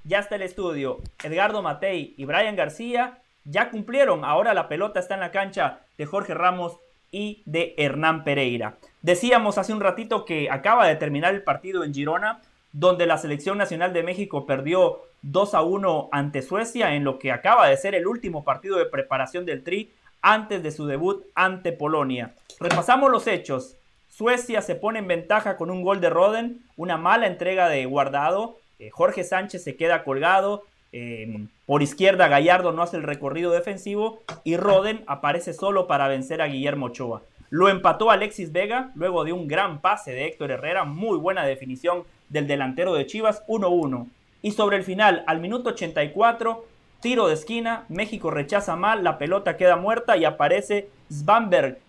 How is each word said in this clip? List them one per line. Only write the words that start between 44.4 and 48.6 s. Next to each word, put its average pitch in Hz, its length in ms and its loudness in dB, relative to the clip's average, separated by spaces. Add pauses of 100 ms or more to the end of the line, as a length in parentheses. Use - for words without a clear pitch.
Y 208 100 -4
sobre 202 260 2
el 185 60 -4
final, 190 440 2
al 165 140 0
minuto 233 300 -4
ochenta 165 300 -4
y 147 120 -4
cuatro, 233 500 2 (380)
tiro 233 260 2
de 156 60 2
esquina, 226 560 -6
México 185 420 -6
rechaza 160 460 -2